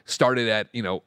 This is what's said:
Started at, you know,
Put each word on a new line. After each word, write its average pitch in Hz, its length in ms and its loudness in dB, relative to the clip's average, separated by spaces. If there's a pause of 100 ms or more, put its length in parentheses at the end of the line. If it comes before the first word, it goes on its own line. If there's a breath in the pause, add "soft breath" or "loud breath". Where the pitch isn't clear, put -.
Started 123 440 2
at, 107 240 0
you 120 120 -6
know, 92 220 -4